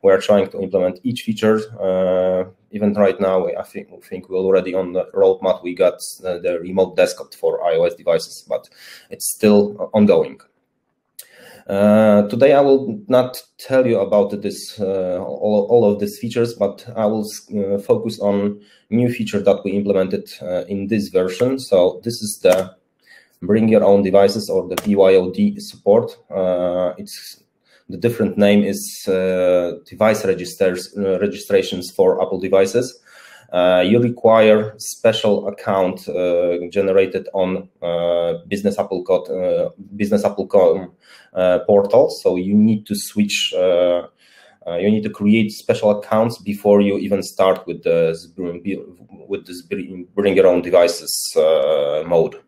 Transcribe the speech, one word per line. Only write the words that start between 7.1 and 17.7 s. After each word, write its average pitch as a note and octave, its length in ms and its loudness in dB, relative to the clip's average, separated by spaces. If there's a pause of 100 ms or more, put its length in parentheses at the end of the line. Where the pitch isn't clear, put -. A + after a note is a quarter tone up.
for D#2+ 280 -4
I E2 120 -2
O E2+ 80 0
S E2+ 100 -2
devices, - 560 -4
but - 180 -8 (440)
it's - 200 -10
still G#2 600 0
ongoing. F2+ 480 2 (1300)
Uh, G#2 640 4
today, C#3 240 4
I C#3 80 6
will C3 360 2 (120)
not B2+ 340 0 (140)
tell C3 280 0
you A2+ 140 2
about G2+ 420 0
this, - 380 -10
uh, F#2+ 400 -4
all, G2+ 500 -2
all A#2+ 140 6
of G2+ 160 2
these G#2 180 -6
features, A#2 360 -4
but - 320 -4 (100)
I A2 120 -2
will, G#2+ 180 -2 (320)
uh, G2 220 -4